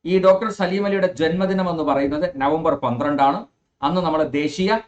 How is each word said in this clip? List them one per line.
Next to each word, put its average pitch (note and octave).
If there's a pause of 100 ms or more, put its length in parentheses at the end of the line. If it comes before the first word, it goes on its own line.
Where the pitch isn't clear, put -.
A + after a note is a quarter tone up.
ഈ F3+
ഡോക്ടർ F#3+
സലീം G3
അലിയുടെ F#3
ജന്മദിനം F3+
എന്ന് D#3+
പറയുന്നത് C#3
നവംബർ D3+
പന്ത്രണ്ടാണ്. C#3 (360)
അന്ന് E3+
നമ്മൾ D#3
ദേശീയ D3+